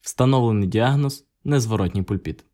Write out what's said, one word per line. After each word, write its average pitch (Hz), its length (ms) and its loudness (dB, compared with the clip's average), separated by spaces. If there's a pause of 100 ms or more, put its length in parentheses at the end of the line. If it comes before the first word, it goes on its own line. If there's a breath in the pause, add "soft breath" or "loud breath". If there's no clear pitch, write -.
Встановлений 120 680 2
діагноз — 139 580 0 (180)
незворотній 110 580 -2
пульпіт. 92 520 -8